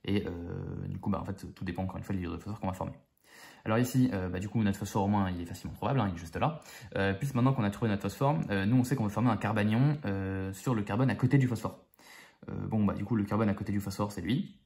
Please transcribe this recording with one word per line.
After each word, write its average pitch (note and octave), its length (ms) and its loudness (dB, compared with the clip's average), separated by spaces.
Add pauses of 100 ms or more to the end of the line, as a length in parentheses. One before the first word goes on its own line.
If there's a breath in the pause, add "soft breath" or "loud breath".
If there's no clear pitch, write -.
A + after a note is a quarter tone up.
Et, G2+ 220 0
euh, F2+ 600 -8
du F#2+ 100 -8
coup, - 140 -2
bah, - 100 -2
en - 40 -8
fait, G2 280 -10
tout - 100 -10
dépend F#2 200 -4
encore F#2 140 -6
une - 60 -8
fois G2 120 -4
de - 20 -2
l'hydrogène E2+ 220 -4
de - 40 -16
phosphore G#2 160 -8
qu'on F#2 80 -4
va F#2 60 -2
former. E2+ 200 -6 (720 loud breath)
Alors A2 120 4
ici, B2+ 360 4
euh, F#2 160 -2
bah, F#2 100 -4
du G2+ 100 -4
coup, A#2 140 2
notre G2 160 2
phosphore G2 240 0
au G2 40 2
moins, G2+ 220 4
il F2+ 100 -4
est F2 60 -6
facilement F2 300 -10
trouvable, B2+ 240 0
hein, G#2 100 2
il F2 60 -4
est - 20 -10
juste E2 200 -8
là. D3 240 0 (340 loud breath)
Euh, G2 180 4
plus C#3 220 -2
maintenant B2+ 180 6
qu'on A#2 100 2
a G2+ 60 4
trouvé A2 220 0
notre G2+ 100 -2
phosphore, C#3 380 0 (100)
euh, G2 160 2
nous A#2+ 120 6
on B2 60 6
sait C3+ 120 0
qu'on A#2+ 80 0
veut G#2 80 0
former B2 180 2
un G#2+ 80 2
carbanion, A2 680 2
euh, F#2+ 480 -2
sur B2+ 200 -2
le G#2+ 80 0
carbone A2 300 2
à G2 40 0
côté C3+ 220 4
du C3 100 6
phosphore. - 380 -4 (640 loud breath)
Euh, G2 180 -6
bon, G#2+ 160 2
bah, F#2+ 120 2
du G2+ 100 -4
coup, A#2 100 -2
le G#2 100 2
carbone G#2 240 2
à G2 40 2
côté G2+ 180 -4
du G2+ 80 0
phosphore, G2+ 320 -4
c'est G2 100 -8
lui. D3+ 440 -2